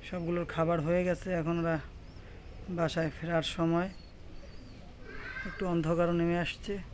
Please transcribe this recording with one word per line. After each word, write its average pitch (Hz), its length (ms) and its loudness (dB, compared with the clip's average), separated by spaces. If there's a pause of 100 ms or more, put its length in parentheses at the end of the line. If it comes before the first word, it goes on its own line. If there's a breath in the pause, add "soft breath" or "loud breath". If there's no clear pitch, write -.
সবগুলোর 175 460 0
খাবার 165 320 4
হয়ে 180 220 6
গেছে, 175 200 0 (120)
এখন 165 220 2
ওরা 165 140 4 (1000 loud breath)
বাসায় 156 400 2
ফেরার 165 300 2 (100)
সময়। 170 320 4 (1600)
একটু - 140 -4 (100)
অন্ধকারও 170 480 4
নেমে 170 240 4
আসছে - 300 -4 (200)